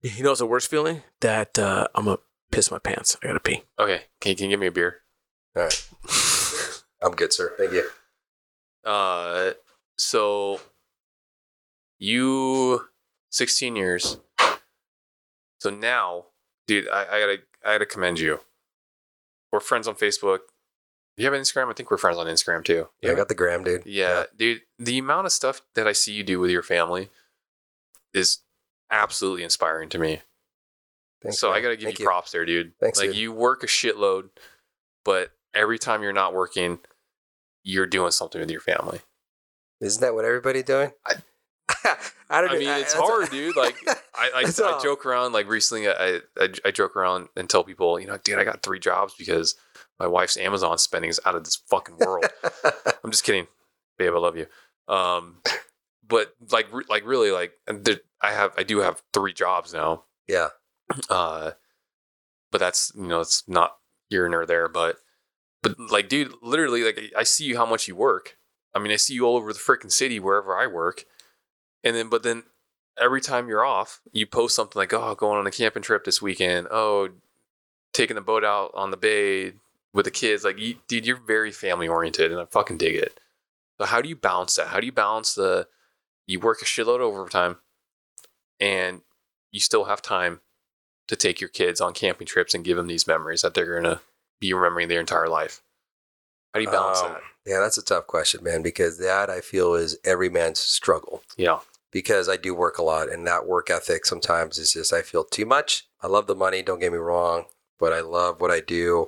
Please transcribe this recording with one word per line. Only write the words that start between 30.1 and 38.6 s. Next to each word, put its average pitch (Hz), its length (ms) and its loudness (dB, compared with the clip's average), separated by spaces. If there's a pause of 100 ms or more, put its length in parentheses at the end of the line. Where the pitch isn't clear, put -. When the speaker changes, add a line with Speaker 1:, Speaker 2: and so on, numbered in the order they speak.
Speaker 3:
Thanks, 101 180 -6
Speaker 2:
So 107 100 0
I 92 60 2
Speaker 3:
man. 110 80 0
Speaker 2:
gotta 120 120 -2
give 107 120 -12
Speaker 3:
Thank 107 120 -8
Speaker 2:
you 110 40 -6
Speaker 3:
you. 101 40 2
Speaker 2:
props 90 240 -2
there, 85 140 -4
dude. 85 340 -2
Speaker 3:
Thanks, 110 200 0
Speaker 2:
Like, 98 100 0
Speaker 3:
dude. 98 80 -4
Speaker 2:
you 113 160 -4
work 120 300 0
a 113 40 -6
shitload, 101 600 0 (760)
but 92 280 0 (220)
every 107 240 2
time 110 240 -2
you're 101 120 -4
not 95 200 2
working, 90 460 -2 (840)
you're 95 220 0
doing 90 260 2
something - 280 -4
with 78 100 -6
your 80 120 -8